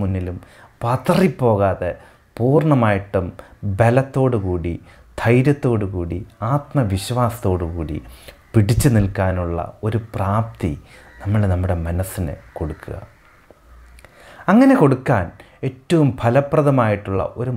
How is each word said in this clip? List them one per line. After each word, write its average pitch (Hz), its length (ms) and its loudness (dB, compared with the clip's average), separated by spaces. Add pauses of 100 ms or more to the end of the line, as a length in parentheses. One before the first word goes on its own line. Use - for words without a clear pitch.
മുന്നിലും 92 360 -4 (480)
പതറിപ്പോകാതെ 113 1040 0 (480)
പൂർണ്ണമായിട്ടും 117 920 0 (520)
ബലത്തോടു 127 640 2
കൂടി, 87 280 -2 (480)
ധൈര്യത്തോടു 123 760 2
കൂടി, 87 240 -4 (320)
ആത്മവിശ്വാസത്തോടു 110 1200 -2
കൂടി 76 240 -6 (560)
പിടിച്ചു 113 400 4
നിൽക്കാനുള്ള 92 640 0 (280)
ഒരു 110 120 -2 (160)
പ്രാപ്തി 101 560 -2 (520)
നമ്മൾ 104 180 0 (120)
നമ്മുടെ 90 240 0 (100)
മനസ്സിന് 85 480 -4 (240)
കൊടുക്കുക. - 380 -8 (1600)
അങ്ങനെ 262 300 6
കൊടുക്കാൻ 131 440 2 (420)
ഏറ്റവും 147 400 0 (140)
ഫലപ്രദമായിട്ടുള്ള 120 1000 2 (200)
ഒരു 127 140 -4